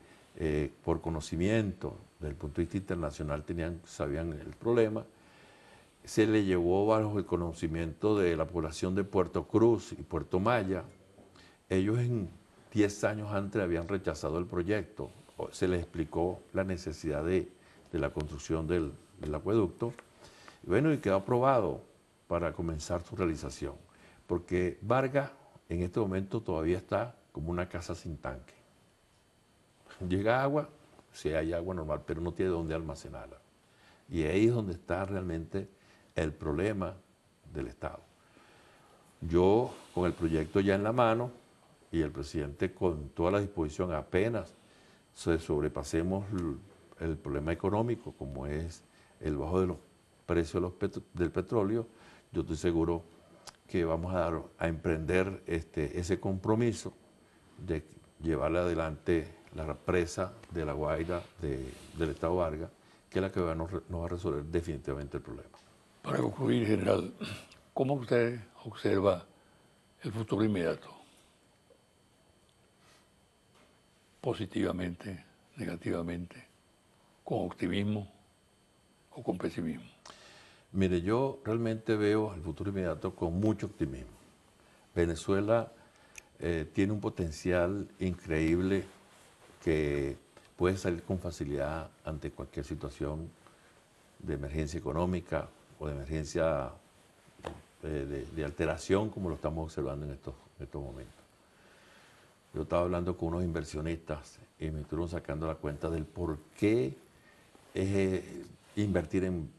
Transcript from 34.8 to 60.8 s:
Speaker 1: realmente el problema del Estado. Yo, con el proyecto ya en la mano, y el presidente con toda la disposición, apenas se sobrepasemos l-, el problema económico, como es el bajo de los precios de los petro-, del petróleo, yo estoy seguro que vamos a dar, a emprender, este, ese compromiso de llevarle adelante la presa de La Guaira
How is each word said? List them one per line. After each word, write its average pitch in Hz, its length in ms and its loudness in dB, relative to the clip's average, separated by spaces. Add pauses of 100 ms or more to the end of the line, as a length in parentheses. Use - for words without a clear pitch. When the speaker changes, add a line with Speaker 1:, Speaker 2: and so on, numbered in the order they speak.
Speaker 1:
realmente 92 640 -4 (460)
el 78 180 0
problema 90 600 -2 (580)
del 71 140 -4
Estado. - 340 -10 (1200)
Yo, 95 520 6 (200)
con 90 120 2
el 85 60 4
proyecto 80 480 2
ya 98 160 6
en 101 80 2
la 107 80 2
mano, 120 400 4 (640)
y 82 80 4
el 73 100 0
presidente 73 640 -4
con 78 360 0
toda 85 220 2
la 101 80 4
disposición, 90 540 -2
apenas 90 600 0 (600)
se 82 260 2
sobrepasemos 80 920 0
l-, 85 260 -2 (480)
el 80 120 -2
problema 73 340 -2
económico, 104 640 0
como 67 340 -8
es 82 360 -4 (360)
el 76 180 -2
bajo 82 240 2
de 92 60 4
los 87 100 -4 (480)
precios 85 300 2
de 90 60 2
los 90 120 -2
petro-, - 300 -4 (100)
del 85 180 0
petróleo, 110 560 0 (440)
yo 82 100 0
estoy 76 160 -4
seguro 82 460 2 (640)
que 87 180 2
vamos 82 280 0
a 90 60 2
dar, 82 220 0 (160)
a 82 100 0
emprender, 87 800 2
este, 82 520 -2
ese 87 200 0
compromiso 107 720 0 (640)
de 82 260 -4 (380)
llevarle 80 380 2
adelante 82 720 0 (220)
la 78 180 -6
presa 87 600 0 (180)
de 85 140 -2
La 73 80 -2
Guaira 78 500 -2 (180)